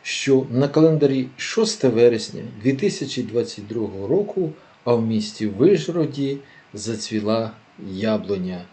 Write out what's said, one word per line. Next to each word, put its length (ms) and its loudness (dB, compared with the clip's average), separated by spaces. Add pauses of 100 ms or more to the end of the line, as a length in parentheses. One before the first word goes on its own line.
що 480 0
на 180 2
календарі 680 4
шосте 520 0
вересня 540 4 (200)
дві 100 2
тисячі 500 -2
двадцять 440 -4
другого 420 -6
року, 440 0 (320)
а 100 4
в 120 2
місті 400 -2
Вишгороді 920 2 (360)
зацвіла 760 -4 (380)
яблуня. 760 -2 (100)